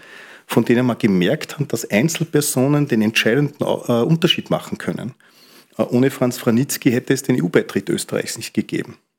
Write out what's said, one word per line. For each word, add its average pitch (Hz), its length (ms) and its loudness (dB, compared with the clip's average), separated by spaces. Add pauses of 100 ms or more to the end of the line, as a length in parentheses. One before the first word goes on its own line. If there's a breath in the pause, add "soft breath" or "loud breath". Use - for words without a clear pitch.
(460 loud breath)
von - 160 0
denen 120 220 2
man 117 140 0
gemerkt 98 600 0
hat, 139 140 -4
dass - 180 -4
Einzelpersonen 147 960 0
den 117 140 0
entscheidenden, 117 640 0
äh, 117 380 0
Unterschied 165 480 2
machen - 260 -4
können. - 380 -8 (640 soft breath)
Äh, 220 60 0
ohne 127 260 2
Franz 123 260 -2
Franitzky 127 540 0
hätte 127 240 0
es - 80 -4
den 127 140 0
E-U-Beitritt 127 520 0
Österreichs - 480 -4
nicht - 160 -12
gegeben. - 460 -6 (200)